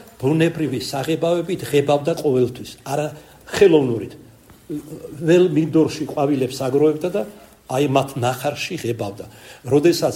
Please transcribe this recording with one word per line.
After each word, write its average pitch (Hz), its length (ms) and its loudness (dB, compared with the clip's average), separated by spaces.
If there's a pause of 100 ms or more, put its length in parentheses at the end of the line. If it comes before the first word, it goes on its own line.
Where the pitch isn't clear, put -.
(120)
ბუნებრივი 156 680 0
საღებავებით 165 800 -4
ღებავდა 143 520 2
ყოველთვის, 127 560 0 (100)
არა 147 260 -4 (420)
ხელოვნურით. 135 680 4 (1000)
ველმინდორში 156 880 2
ყვავილებს 143 540 -2
აგროვებდა 151 500 2
და 202 120 -2 (420)
აი, 139 220 -2
მათ 135 260 0
ნახარში 131 680 -4
ღებავდა. 107 460 -8 (360)
როდესაც 147 560 2